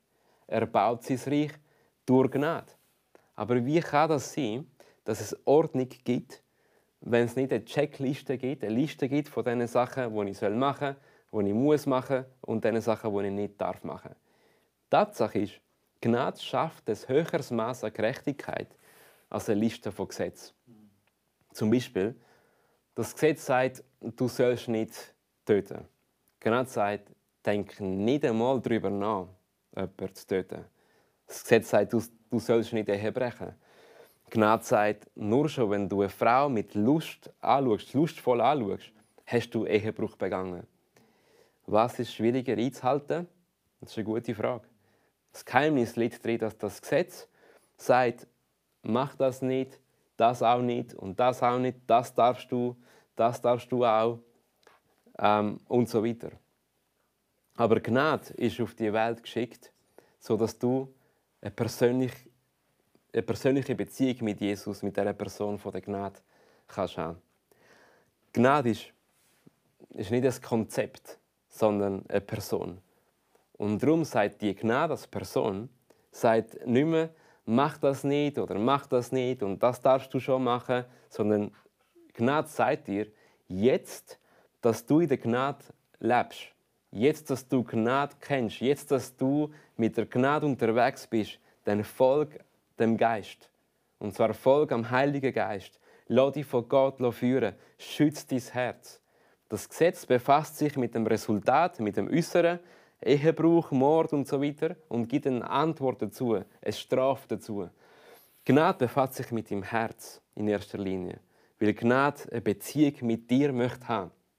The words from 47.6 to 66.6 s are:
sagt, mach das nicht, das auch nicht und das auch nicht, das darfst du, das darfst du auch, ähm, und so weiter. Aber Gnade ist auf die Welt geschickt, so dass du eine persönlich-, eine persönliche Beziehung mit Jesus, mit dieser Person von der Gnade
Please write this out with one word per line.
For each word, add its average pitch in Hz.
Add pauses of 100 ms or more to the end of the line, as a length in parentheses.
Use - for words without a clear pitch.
sagt, 123 (560)
mach 127
das 131
nicht, 131 (360)
das 120
auch 120
nicht 123
und -
das 123
auch 123
nicht, 127
das 120
darfst 123
du, 123 (400)
das 120
darfst 123
du 123
auch, 117 (1000)
ähm, 104
und 123
so 113
weiter. 117 (1200)
Aber 110
Gnade 127
ist -
auf 104
die 107
Welt 113
geschickt, - (460)
so -
dass 107
du 131 (480)
eine 101
persönlich-, 123 (800)
eine 117
persönliche 131
Beziehung 123
mit 104
Jesus, 101
mit 101
dieser 101
Person 104
von 98
der 95
Gnade 98 (480)